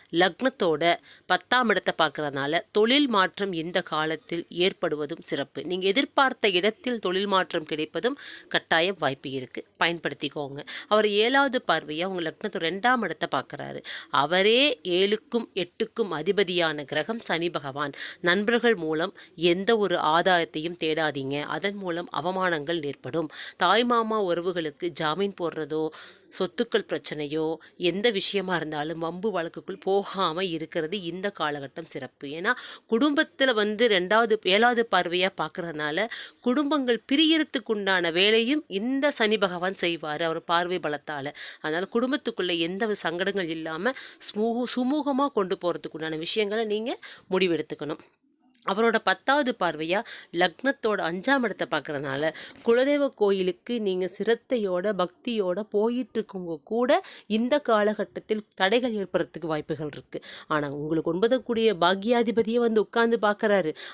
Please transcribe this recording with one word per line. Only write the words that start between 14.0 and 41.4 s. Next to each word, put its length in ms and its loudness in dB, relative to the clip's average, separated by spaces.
அவரே 360 4
ஏழுக்கும் 500 0
எட்டுக்கும் 560 -4
அதிபதியான 720 0
கிரகம் 360 -2
சனி 300 0
பகவான். 360 -4
நண்பர்கள் 560 4
மூலம் 280 0
எந்த 180 2
ஒரு 120 2
ஆதாயத்தையும் 640 2
தேடாதீங்க, 400 0
அதன் 240 -4
மூலம் 280 -6
அவமானங்கள் 600 -2
ஏற்படும். 360 -4
தாய் 280 6
மாமா 280 2
உறவுகளுக்கு 580 -2
ஜாமீன் 400 0
போடுறதோ 420 -4
சொத்துக்கள் 540 -4
பிரச்சனையோ 520 -6
எந்த 180 0
விஷயமா 420 -2
இருந்தாலும் 460 -6
வம்பு 300 -4
வழக்குக்குள் 520 -8
போகாம 580 0
இருக்கிறது 400 -4
இந்த 160 -6
காலகட்டம் 540 -6
சிறப்பு. 320 -12
ஏன்னா 140 -2
குடும்பத்துல 680 2
வந்து 240 2
ரெண்டாவது, 400 4
ஏழாவது 280 4
பார்வையா 380 2
பார்க்கறதுனால 640 -4
குடும்பங்கள் 520 2
பிரியறதுக்குண்டான 1080 2
வேலையும் 440 4
இந்த 380 0
சனி 260 2
பகவான் 380 -2
செய்வாரு 460 -2
அவர் 120 -2
பார்வை 340 2
பலத்தால. 480 -6